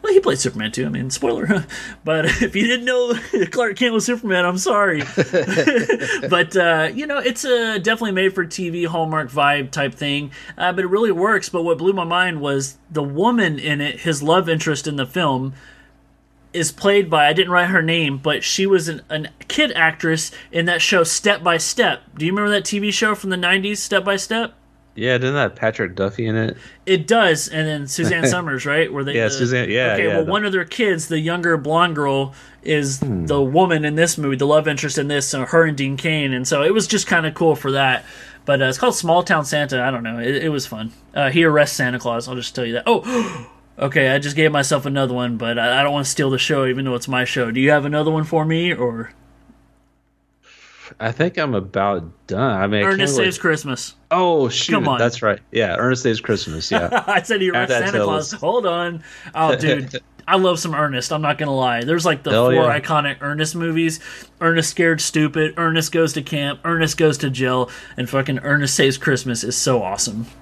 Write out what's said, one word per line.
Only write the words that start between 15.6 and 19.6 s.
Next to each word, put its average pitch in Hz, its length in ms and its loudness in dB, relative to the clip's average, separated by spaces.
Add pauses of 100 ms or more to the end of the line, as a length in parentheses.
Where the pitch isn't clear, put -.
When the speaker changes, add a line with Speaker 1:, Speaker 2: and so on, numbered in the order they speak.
Speaker 1:
is 170 180 -2
played 202 380 2
by, 151 180 4
I 151 60 4
didn't 180 180 2
write 175 160 4
her 185 140 2
name, 160 360 0
but 143 240 -2
she - 240 -2
was 180 220 4
an, 160 220 -8
an 156 180 -6 (220)
kid 302 240 0